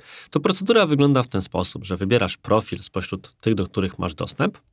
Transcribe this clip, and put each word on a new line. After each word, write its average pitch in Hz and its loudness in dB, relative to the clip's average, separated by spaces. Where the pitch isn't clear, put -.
to 160 -2
procedura 190 2
wygląda 143 4
w - -6
ten 98 -4
sposób, - -4
że 92 -4
wybierasz 98 0
profil 110 0
spośród - -8
tych, 113 0
do 95 -2
których 95 -4
masz 90 -4
dostęp, - -4